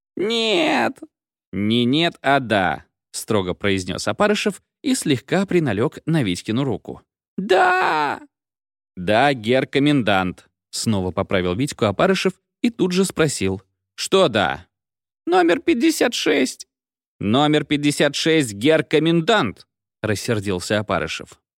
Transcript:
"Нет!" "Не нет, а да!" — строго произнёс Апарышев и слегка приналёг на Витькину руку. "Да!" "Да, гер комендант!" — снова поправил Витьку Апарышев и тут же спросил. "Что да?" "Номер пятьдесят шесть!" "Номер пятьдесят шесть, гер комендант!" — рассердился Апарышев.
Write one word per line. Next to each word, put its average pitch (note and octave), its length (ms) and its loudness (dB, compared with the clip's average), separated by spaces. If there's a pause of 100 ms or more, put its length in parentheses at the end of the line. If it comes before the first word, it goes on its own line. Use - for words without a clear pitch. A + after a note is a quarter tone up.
(160)
"Нет!" A#3+ 800 0 (540)
"Не G#2+ 320 0
нет, D#3 380 0
а C#3 180 2
да!" — G2+ 460 0 (260)
строго F#2 420 -2
произнёс F#2+ 540 -4
Апарышев G#3 540 -2 (200)
и B3+ 140 0
слегка D#3+ 500 -2
приналёг D3 600 -2
на D#3 180 0
Витькину G#2+ 400 -2
руку. F#2+ 380 -6 (360)
"Да!" F4 840 0 (720)
"Да, A2 380 2
гер A#2+ 340 0
комендант!" — G#2+ 800 0 (240)
снова F#2+ 400 -2
поправил F2+ 440 -2
Витьку A#2+ 300 -4
Апарышев F#3 480 0 (280)
и B3 80 2
тут F#3 220 0
же F#3 140 2
спросил. G2 560 -2 (340)
"Что F#3+ 320 2
да?" F#2+ 400 -2 (580)
"Номер E4+ 340 4
пятьдесят D4 540 2
шесть!" - 540 -2 (520)
"Номер D3 460 2
пятьдесят D3 500 0
шесть, D#3 380 0
гер D3 300 2
комендант!" — D#3+ 840 0 (340)
рассердился G#2 800 -2
Апарышев. - 640 -6 (160)